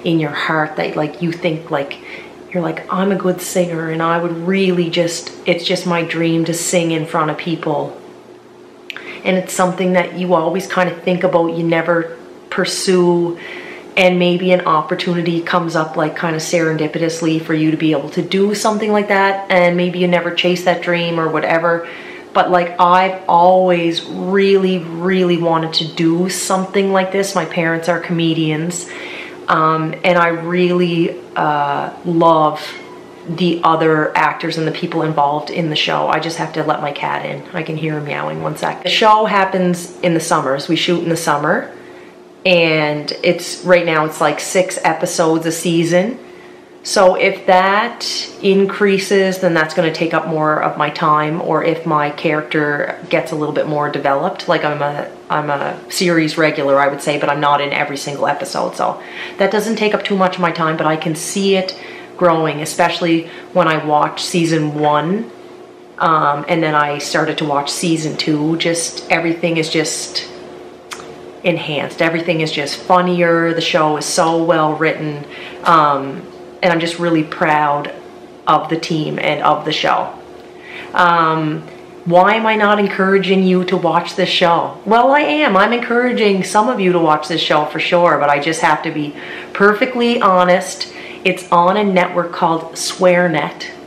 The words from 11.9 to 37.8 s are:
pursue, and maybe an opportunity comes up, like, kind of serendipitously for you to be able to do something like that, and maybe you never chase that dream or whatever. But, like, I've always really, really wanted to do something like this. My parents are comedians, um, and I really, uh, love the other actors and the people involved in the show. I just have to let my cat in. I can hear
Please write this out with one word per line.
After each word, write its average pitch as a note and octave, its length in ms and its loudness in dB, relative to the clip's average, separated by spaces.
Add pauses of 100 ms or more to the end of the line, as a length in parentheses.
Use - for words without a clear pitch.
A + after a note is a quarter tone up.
pursue, F3 880 0 (580)
and F3+ 220 4
maybe F3+ 320 2
an F3 120 4
opportunity E3+ 760 0
comes E3+ 360 -2
up, D#3 200 -2
like, D#3 200 -2
kind E3 180 -2
of D#3 80 -4
serendipitously D#3+ 1000 0
for D#3+ 140 -2
you D#3 160 2
to D#3 60 0
be D#3 160 2
able D3 180 -2
to F3+ 100 -2
do G3 320 0
something G#3+ 380 0
like G#3 160 2
that, G3 420 0
and F3 280 4
maybe F3+ 240 0
you F3+ 80 2
never F3 240 0
chase F3 320 0
that E3+ 180 2
dream E3+ 380 0
or D#3+ 80 0
whatever. E3 600 0 (440)
But, F#3 180 2
like, F3 300 2
I've F#3 480 4
always F3 760 4
really, F#3+ 720 2
really F3 580 0
wanted D#3+ 380 0
to E3 120 -2
do E3+ 420 0
something G3 640 0
like F#3 200 2
this. G3 240 -2
My E3+ 80 0
parents E3 440 -2
are E3+ 120 0
comedians, D#3+ 920 -2 (560)
um, D#3+ 560 2
and F3 160 4
I E3+ 100 4
really, F3 880 0 (200)
uh, D3 540 0 (140)
love E3 560 4 (680)
the E3+ 340 0
other D#3 560 2
actors D#3+ 400 -2
and D#3+ 80 -2
the D3+ 60 -2
people E3 300 -4
involved D3 460 0
in E3 220 -2
the D3+ 60 -2
show. D3+ 320 0
I D3+ 100 0
just D#3+ 200 -6
have D#3 160 -6
to D3+ 100 -4
let D3+ 180 -2
my C#3+ 80 -4
cat D3 340 -6
in. D3 160 -8 (140)
I E3 80 -4
can D#3+ 140 -6
hear D3+ 220 -4